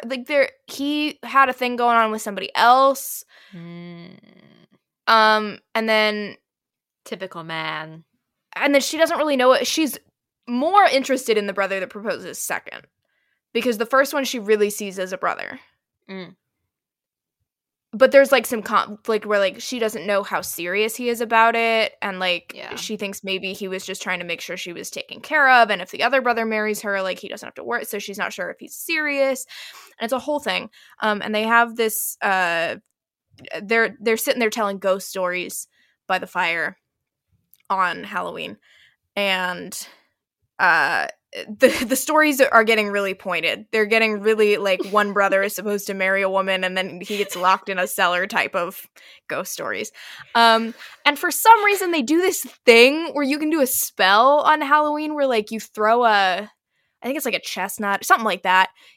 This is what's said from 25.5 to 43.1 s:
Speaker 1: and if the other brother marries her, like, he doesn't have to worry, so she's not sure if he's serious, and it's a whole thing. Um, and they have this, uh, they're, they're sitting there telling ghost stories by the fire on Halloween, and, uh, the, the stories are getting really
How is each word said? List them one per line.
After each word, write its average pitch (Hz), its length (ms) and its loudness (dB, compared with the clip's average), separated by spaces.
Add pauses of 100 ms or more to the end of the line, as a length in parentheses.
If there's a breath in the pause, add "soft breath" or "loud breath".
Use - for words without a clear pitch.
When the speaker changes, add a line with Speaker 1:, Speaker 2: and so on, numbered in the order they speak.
Speaker 1:
and 190 100 -2
if 180 120 -12
the - 100 -4
other 254 180 2
brother 233 240 0
marries 214 380 -2
her, 196 180 -4
like, 185 200 -6
he - 80 -14
doesn't - 180 -12
have - 80 -18
to - 100 -14
worry, 233 220 -6
so 208 120 -8
she's 196 200 -12
not 190 160 -6
sure 180 160 -8
if - 80 -14
he's - 160 -18
serious, 277 720 -2 (520 loud breath)
and 226 80 -8
it's 220 60 -8
a 262 60 0
whole 294 220 -4
thing. 185 280 -4 (320 soft breath)
Um, 208 220 -2
and 214 120 -6
they 214 100 0
have 233 320 2
this, 220 440 -4
uh, 170 560 0 (840)
they're, 226 380 0
they're 226 180 0
sitting 262 220 -2
there 220 100 0
telling 202 280 -4
ghost 190 300 -2
stories 180 580 -6 (400)
by 185 120 -2
the 185 80 -12
fire 170 500 -4 (920)
on 180 340 -2
Halloween, 180 540 -8 (560 soft breath)
and, 185 760 -4 (720 soft breath)
uh, 156 480 2 (440)
the, 214 180 4 (180)
the 254 100 -2
stories 302 440 2
are 226 240 6
getting 214 240 2
really 202 240 -2